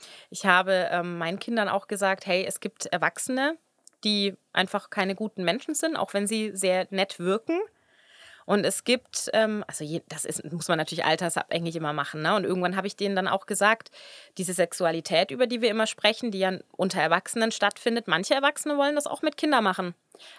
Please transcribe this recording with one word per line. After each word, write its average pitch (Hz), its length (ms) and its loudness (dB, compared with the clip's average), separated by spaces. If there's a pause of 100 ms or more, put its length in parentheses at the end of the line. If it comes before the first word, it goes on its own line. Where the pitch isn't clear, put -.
(300)
Ich - 160 -8
habe, 185 460 4
ähm, 175 280 -2
meinen 170 200 -4
Kindern 226 300 0
auch 196 180 -2
gesagt, 196 380 0
"Hey, 185 220 0
es 190 120 -6
gibt - 280 -8
Erwachsene, 262 720 0 (460)
die 202 320 0 (180)
einfach 190 360 0
keine 196 260 0
guten 202 280 -6
Menschen 226 320 0
sind, 330 200 0
auch - 200 -2
wenn 202 120 2
sie 214 280 -2
sehr 185 360 0
nett 190 280 0
wirken." 214 400 0 (840)
Und 196 200 2
es - 180 -2
gibt, - 500 -2
ähm, 220 340 2
also - 160 -8
je-, 151 260 -6
das 156 160 -8
ist, - 260 -8
muss 165 160 -4
man 170 100 2
natürlich 160 280 -4
altersabhängig 165 680 -2
immer 156 180 -4
machen, 151 280 -4
ne? 165 140 2
Und 196 80 2
irgendwann 180 320 0
habe 190 120 -2
ich - 80 -8
denen 196 200 -2
dann 185 120 0
auch 190 180 0
gesagt, 208 440 2 (480)
diese 180 160 -4
Sexualität, 170 760 0
über 247 160 0
die 226 140 -4
wir 233 80 4
immer 220 180 2
sprechen, 220 420 0
die 190 100 -4
ja 185 120 2 (200)
unter 185 300 0
Erwachsenen 185 500 2
stattfindet, 226 560 0
manche 185 260 0
Erwachsene 294 440 0
wollen 285 180 2
das 294 120 -2
auch - 140 -8
mit 311 160 -2
Kindern 285 260 2
machen. 185 320 0 (420)